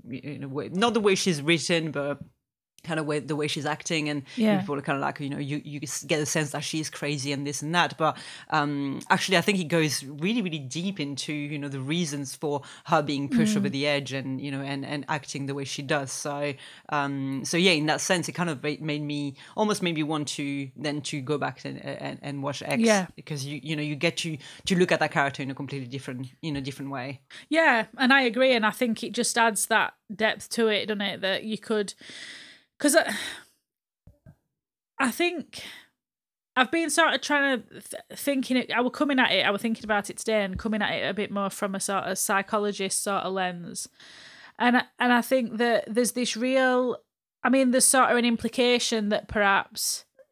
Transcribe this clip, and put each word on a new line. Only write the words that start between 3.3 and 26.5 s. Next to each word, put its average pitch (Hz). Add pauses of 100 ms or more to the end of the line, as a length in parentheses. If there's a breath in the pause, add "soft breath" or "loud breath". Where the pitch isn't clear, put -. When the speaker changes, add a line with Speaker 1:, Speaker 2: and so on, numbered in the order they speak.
Speaker 1:
way 151
she's 143
acting, 151
and 147 (120)
Speaker 2:
Yeah. 214
Speaker 1:
people 185
are 139
kinda 143
like, 139
you 143
know, 143
you, 147
you 147
s-, -
get 147
a 151
sense 151
that 143
she's 156
crazy 147
and 139
this 143
and 151
that. 151
But, 156 (320 loud breath)
um, 143 (100)
actually, 185
I 170
think 202
it 160
goes 156
really, 156
really 160
deep 175
into, 143
you 147
know, 143
the 139
reasons 143
for 143 (240 loud breath)
her 156
being 143
pushed 220
over 202
Speaker 2:
Mm. -
Speaker 1:
the 139
edge 143
and, 131
you 143
know, 135
and, 139
and 139
acting 143
the 139
way 139
she 135
does. 139
So, 143 (360 loud breath)
um, 139
so -
yeah, 185
in 151
that 147
sense, 175
it 147
kind 175
of 147
ma-, 147
made 151
me, 147 (200 loud breath)
almost 208
made 170
me 151
want 147
to 143
then 147
to 143
go 143
back 135
and, 139
and, 139
and 143
watch 139
X, 147
Speaker 2:
Yeah. 214
Speaker 1:
because 139
you, 143
you 156
know, 151
you 151
get 165
to, 160 (280 loud breath)
to 190
look 175
at 160
that 151
character 139
in 131
a 131
completely 135
different, 131 (140)
in 156